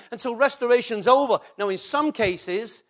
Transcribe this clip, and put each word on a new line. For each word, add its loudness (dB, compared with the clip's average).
until -6
restoration's 0
over. 4
Now, -2
in -2
some -2
cases, -4